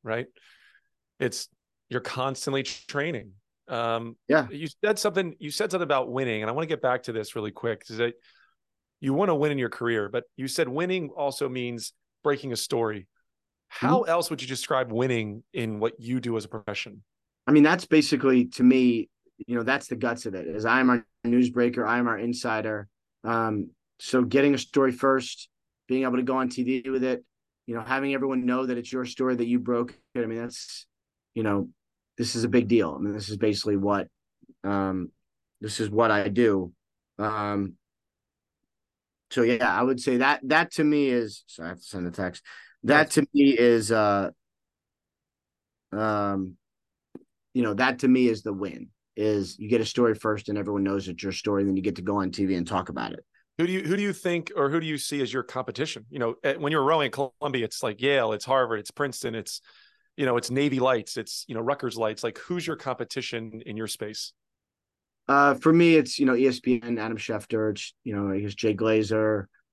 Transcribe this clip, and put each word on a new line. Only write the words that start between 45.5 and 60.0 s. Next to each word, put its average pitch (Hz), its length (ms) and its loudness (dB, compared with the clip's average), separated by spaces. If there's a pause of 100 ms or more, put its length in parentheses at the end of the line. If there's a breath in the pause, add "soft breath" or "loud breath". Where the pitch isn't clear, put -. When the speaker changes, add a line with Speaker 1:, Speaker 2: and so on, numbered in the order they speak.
Speaker 2:
um, 101 640 -2 (960)
you 127 80 0
know, 107 140 0
that 127 240 0
to 139 80 2
me 127 200 6
is 110 140 2
the 107 120 -4
win, 92 360 -8 (260)
is 104 440 -2
you 107 100 -10
get 113 120 4
a 110 40 -2
story 113 300 2
first 104 340 -4
and 104 80 -4
everyone 101 260 -2
knows 98 240 -2
it's 90 140 -10
your 98 100 -4
story. 98 320 -2
Then 95 140 2
you 95 60 -2
get 95 140 -2
to 90 40 -10
go 101 160 -2
on 92 140 -2
T 98 140 -2
V 95 100 0
and 87 100 -2
talk 92 240 -4
about 60 240 -8
it. - 100 -14 (360)
Speaker 1:
Who 170 80 2
do 185 60 -2
you, 190 80 -2
who 165 140 -2
do 202 60 0
you 202 120 -2
think, 170 420 -4
or 139 140 2
who 165 100 0
do 160 80 -4
you 151 100 -4
see 143 240 -4
as 120 100 -2
your 127 120 -4
competition? 120 640 -8
You 139 80 -12
know, 117 260 -2
at, 135 160 0
when 147 120 -2
you're 151 120 2
rowing 147 240 4
at 110 60 -8
Columbia, 135 520 -4
it's, - 180 -8
like, 110 180 -6
Yale, 127 320 2
it's 104 120 -6
Harvard, 123 340 2
it's 104 100 -12
Princeton, 131 460 -6
it's, - 260 -10 (560 soft breath)